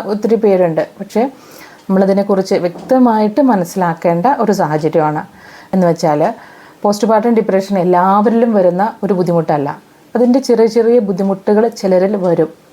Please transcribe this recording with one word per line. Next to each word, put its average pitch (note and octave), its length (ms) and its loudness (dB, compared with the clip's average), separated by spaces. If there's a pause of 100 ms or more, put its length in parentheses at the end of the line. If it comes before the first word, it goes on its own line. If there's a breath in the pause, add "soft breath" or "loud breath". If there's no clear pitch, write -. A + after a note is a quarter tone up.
ഒത്തിരി G#3 280 -2
പേരുണ്ട്. F#3 540 0 (120)
പക്ഷേ A3 300 -4 (500 loud breath)
നമ്മളതിനെക്കുറിച്ച് G3 760 0
വ്യക്തമായിട്ട് G#3+ 840 0
മനസ്സിലാക്കേണ്ട F3 840 0 (140)
ഒരു G#3 120 0
സാഹചര്യമാണ്. D#3 760 -2 (480 loud breath)
എന്ന് F3+ 120 2
വെച്ചാൽ E3 480 0 (520 loud breath)
postpartum G#3+ 480 0
depression G3 440 0
എല്ലാവരിലും G#3 760 2
വരുന്ന F#3 480 0
ഒരു G3+ 120 -2
ബുദ്ധിമുട്ടല്ല. D#3+ 680 -2 (340 soft breath)
അതിൻ്റെ B3 220 2
ചെറിയ A#3 280 2
ചെറിയ A#3 320 2
ബുദ്ധിമുട്ടുകൾ G3+ 720 0
ചിലരിൽ F#3+ 480 0
വരും, E3+ 320 0 (240)